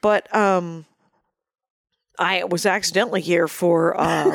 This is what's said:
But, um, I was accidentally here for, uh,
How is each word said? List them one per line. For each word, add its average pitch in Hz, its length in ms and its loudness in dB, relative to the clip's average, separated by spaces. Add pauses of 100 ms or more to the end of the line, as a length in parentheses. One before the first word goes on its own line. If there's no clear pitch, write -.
But, 214 340 0
um, 175 480 0 (1300)
I 175 260 0
was 175 220 -2
accidentally 196 540 0
here 165 260 2
for, 170 520 0
uh, 160 360 0